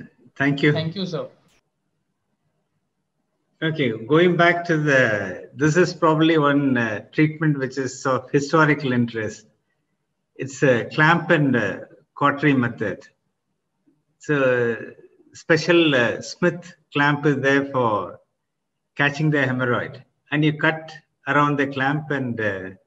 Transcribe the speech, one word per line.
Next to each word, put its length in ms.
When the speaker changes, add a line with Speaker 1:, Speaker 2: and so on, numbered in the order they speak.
Speaker 1:
Thank 260
you. 120
Speaker 2:
Thank 220
you, 100
sir. 240
Speaker 1:
Okay, 300
going 320
back 280
to 120
the, 800
this 220
is 140
probably 460
one, 400
uh, 220
treatment 460
which 220
is 260
of 240
historical 640
interest. 540
It's 260
a 240
clamp 460
and, 240
uh, 240
cautery 400
method. 540
So, 560
special, 600
uh, 260
Smith 540
clamp 320
is 120
there 280
for 540
catching 360
the 80
hemorrhoid, 640
and 140
you 140
cut 340
around 300
the 80
clamp 460
and, 280
uh, 300